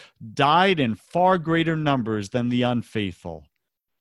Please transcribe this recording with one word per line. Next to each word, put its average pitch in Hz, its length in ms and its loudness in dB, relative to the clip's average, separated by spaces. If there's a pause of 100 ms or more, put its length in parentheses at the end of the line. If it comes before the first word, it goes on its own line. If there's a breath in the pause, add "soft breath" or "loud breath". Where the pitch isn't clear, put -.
(320 loud breath)
died 160 480 2
in 113 140 0
far 180 420 0
greater 165 400 0
numbers 113 540 -2
than 120 180 -2
the 123 140 0
unfaithful. 101 800 -4 (560)